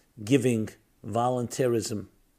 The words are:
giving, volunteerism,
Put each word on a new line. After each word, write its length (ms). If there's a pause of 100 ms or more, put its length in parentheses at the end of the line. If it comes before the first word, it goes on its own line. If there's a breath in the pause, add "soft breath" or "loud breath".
(240 soft breath)
giving, 460 (360)
volunteerism, 1000 (320)